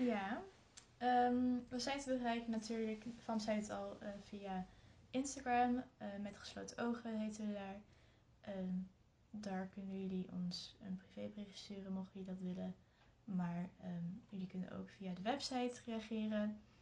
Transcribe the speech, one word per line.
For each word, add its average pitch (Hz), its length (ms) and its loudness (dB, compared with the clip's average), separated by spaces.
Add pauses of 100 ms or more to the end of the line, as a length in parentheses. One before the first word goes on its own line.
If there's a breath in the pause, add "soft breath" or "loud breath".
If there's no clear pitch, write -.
Ja. 226 420 2 (560)
Ehm, 247 380 8 (340)
we 247 100 -2
zijn 277 200 2
te 269 180 -4
bereiken 233 340 2
natuurlijk, 220 540 0 (120)
Vam 220 220 0
zei 214 200 2
het 208 100 -4
al, 202 300 -4
eh, 214 100 -6 (120)
via 190 460 -4 (420 soft breath)
Instagram. 247 760 4 (140)
Eh, 214 100 -8 (140)
Met 202 160 -6
Gesloten - 480 -8
Ogen 233 340 -2
heten 214 280 -2
we 208 60 0
daar. 196 280 -6 (600 soft breath)
Ehm, 190 280 -2 (640)
daar 190 420 -2
kunnen 190 280 -4
jullie 190 300 0
ons 180 500 -2
een 190 160 -2
privébericht 208 600 -8
sturen, 190 360 -6
mochten 190 260 -4
jullie 190 160 -4
dat 190 80 -4 (100)
willen. 185 220 -2 (480 soft breath)
Maar, 175 460 2 (120)
ehm, 175 220 -2 (260)
jullie 185 180 -4
kunnen 185 240 -2
ook 190 180 -6
via 185 240 -4
de 180 80 -6
website 247 640 2
reageren. 214 760 0 (220 soft breath)